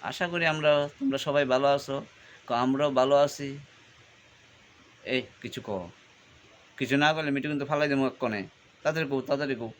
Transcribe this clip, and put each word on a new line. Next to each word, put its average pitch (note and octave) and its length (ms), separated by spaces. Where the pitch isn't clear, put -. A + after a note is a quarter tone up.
আশা F3+ 220
করি E3+ 220
আমরা, D3+ 180
তোমরা C3+ 260
সবাই C#3+ 180
ভালো C3+ 140
আছো। C#3 180
তো - 60
আমরাও C3+ 260
ভালো C3+ 160
আছি। C#3+ 220
এই, B2+ 80
কিছু - 260
কও। F#2+ 160
কিছু B2+ 260
না D3+ 120
করলে D#3 200
মিঠু C#3 180
কিন্তু C#3 160
ফালাই D3+ 220
দেবো C3+ 200
এক্ষণে। G#2+ 300
তাড়াতাড়ি D#3 280
কও, C3+ 160
তাড়াতাড়ি C#3+ 340
কও। A2+ 80